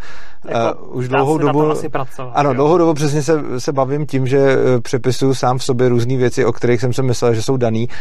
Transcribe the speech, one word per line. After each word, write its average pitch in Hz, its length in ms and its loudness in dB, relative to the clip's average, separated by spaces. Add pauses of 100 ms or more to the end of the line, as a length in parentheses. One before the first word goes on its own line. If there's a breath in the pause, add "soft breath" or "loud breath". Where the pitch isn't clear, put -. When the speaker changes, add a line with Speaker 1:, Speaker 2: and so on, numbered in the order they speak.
(500 loud breath)
Speaker 1:
eh, 113 240 0
už 123 360 -8
Speaker 2:
dá 135 80 0
Speaker 1:
dlouhou 143 200 2
Speaker 2:
se 147 80 0
na 143 60 2
Speaker 1:
dobu 143 100 2
Speaker 2:
tom 151 100 2
asi 151 180 -4
pracovat, 135 460 -6
Speaker 1:
ano, 143 140 2
Speaker 2:
jo. 131 40 0
Speaker 1:
dlouhou 151 240 2
dobu 165 160 4
přesně 147 300 0
se, 131 360 -2
se 156 140 -4
bavím 135 320 -2
tím, 131 220 -2
že, 135 120 2
eh, 127 420 2
přepisuju 131 520 0
sám 127 240 0
v 127 60 -6
sobě 127 260 2
různý 120 280 2
věci, 123 280 2
o 117 60 2
kterých 120 300 0
jsem 127 120 0
si 131 100 0
myslel, 120 300 2
že 113 80 0
jsou 135 160 0
daný, 117 300 0 (140)